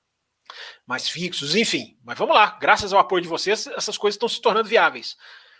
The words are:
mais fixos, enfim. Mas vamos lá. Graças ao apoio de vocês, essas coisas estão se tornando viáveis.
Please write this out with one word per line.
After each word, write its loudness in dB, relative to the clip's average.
mais -6
fixos, -4
enfim. -2
Mas -12
vamos 0
lá. 4
Graças 2
ao 6
apoio 2
de -8
vocês, -2
essas -6
coisas 0
estão -2
se -6
tornando 2
viáveis. 2